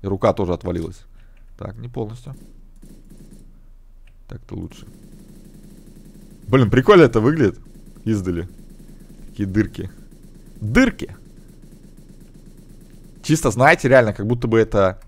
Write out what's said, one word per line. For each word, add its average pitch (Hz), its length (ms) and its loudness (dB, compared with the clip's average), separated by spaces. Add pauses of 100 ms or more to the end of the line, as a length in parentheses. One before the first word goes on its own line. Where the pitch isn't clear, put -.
И 98 60 -8
рука 98 260 0
тоже 87 200 -4
отвалилась. 85 520 -8 (520)
Так, 101 200 -16
не 113 100 -16
полностью. 120 480 -14 (1900)
Так-то - 280 -18
лучше. 90 300 -16 (1600)
Блин, 127 220 2
прикольно 160 340 6
это 117 180 2
выглядит. 127 360 0 (460)
Издали. 92 460 -4 (800)
Такие 101 180 -8
дырки. 95 420 -4 (720)
Дырки! 226 560 -2 (2000)
Чисто, 156 280 0
знаете, 139 360 4
реально, 120 260 4
как 101 140 -8
будто 117 200 -4
бы 113 120 2
это, 101 480 0